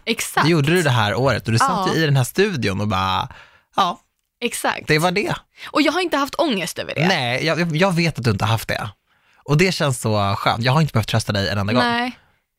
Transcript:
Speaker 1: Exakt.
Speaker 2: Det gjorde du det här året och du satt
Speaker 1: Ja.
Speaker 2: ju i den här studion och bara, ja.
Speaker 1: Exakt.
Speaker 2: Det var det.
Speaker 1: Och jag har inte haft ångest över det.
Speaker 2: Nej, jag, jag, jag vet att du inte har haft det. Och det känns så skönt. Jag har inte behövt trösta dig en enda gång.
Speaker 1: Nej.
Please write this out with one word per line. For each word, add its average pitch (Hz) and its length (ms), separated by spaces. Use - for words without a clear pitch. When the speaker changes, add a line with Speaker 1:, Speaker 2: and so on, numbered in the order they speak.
Speaker 1:
Exakt. - 420
Speaker 2:
Det 156 40
gjorde 151 220
du 180 100
det 147 80
här 107 240
året 120 320
och 110 60
du 117 60
satt - 100
Speaker 1:
Ja. 156 60
Speaker 2:
ju 156 80
i - 40
den 143 100
här 131 80
studion 120 560
och 104 80
bara, 95 400
ja. 190 240
Speaker 1:
Exakt. - 480
Speaker 2:
Det 139 100
var 175 120
det. 175 240
Speaker 1:
Och - 160
jag 294 100
har 339 80
inte 330 160
haft 277 180
ångest 202 440
över 90 160
det. - 140
Speaker 2:
Nej, 135 380
jag, 160 140
jag, 165 160
jag 185 180
vet 165 240
att 123 60
du 123 60
inte 101 140
har 117 80
haft - 160
det. - 200
Och 143 140
det 180 140
känns 143 280
så 104 380
skönt. 113 260
Jag 127 80
har 147 80
inte 151 120
behövt - 160
trösta 113 240
dig 98 160
en 101 100
enda 101 140
gång. 123 100
Speaker 1:
Nej. 240 360